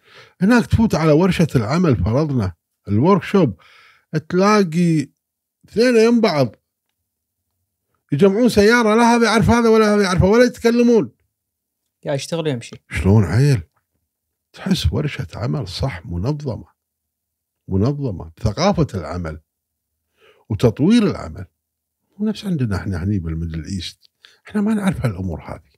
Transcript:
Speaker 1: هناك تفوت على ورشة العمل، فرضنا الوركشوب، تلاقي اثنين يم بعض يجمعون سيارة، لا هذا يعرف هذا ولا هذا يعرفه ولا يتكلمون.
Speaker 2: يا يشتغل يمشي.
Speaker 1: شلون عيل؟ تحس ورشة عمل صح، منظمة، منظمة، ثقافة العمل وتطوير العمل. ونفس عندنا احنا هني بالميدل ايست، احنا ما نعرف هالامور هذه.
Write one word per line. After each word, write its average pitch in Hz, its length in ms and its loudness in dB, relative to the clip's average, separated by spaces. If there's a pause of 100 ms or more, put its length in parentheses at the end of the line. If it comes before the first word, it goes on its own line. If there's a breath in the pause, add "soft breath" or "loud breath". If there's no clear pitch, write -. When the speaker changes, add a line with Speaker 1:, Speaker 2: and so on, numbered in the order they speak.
(400 soft breath)
Speaker 1:
هناك 214 260 4
تفوت 220 280 2
على 156 180 2
ورشة 170 340 2 (100)
العمل، 135 400 0
فرضنا 117 560 -2 (360)
الوركشوب، 151 720 0 (680 soft breath)
تلاقي 180 800 2 (600)
اثنين 240 280 2
يم 233 240 4
بعض 147 360 0 (1600)
يجمعون 196 360 2
سيارة، 214 460 4
لا 233 80 4
هذا 233 220 4
يعرف 214 260 2
هذا 233 180 4
ولا 220 260 4
هذا 208 80 2
يعرفه 185 240 2
ولا 233 180 4
يتكلمون. 233 680 2 (920)
Speaker 2:
يا 151 100 -4
يشتغل 160 320 -6
يمشي. 127 300 -8 (140)
Speaker 1:
شلون 101 340 2
عيل؟ 113 380 0 (880)
تحس - 400 -4
ورشة 135 420 -6
عمل 135 340 -6
صح، 113 380 -8
منظمة، 117 640 -8 (1000)
منظمة، 98 720 -4
ثقافة 165 540 -2
العمل 82 460 -10 (1080 soft breath)
وتطوير 147 540 2
العمل. 95 420 -6 (760)
ونفس 208 260 -6
عندنا 131 320 -4
احنا 85 280 -6
هني 101 140 -2
بالميدل 80 460 -6
ايست، 90 460 -12 (380 soft breath)
احنا 208 120 -6
ما 214 140 -2
نعرف 190 320 -2
هالامور 92 360 -6
هذه. - 360 -18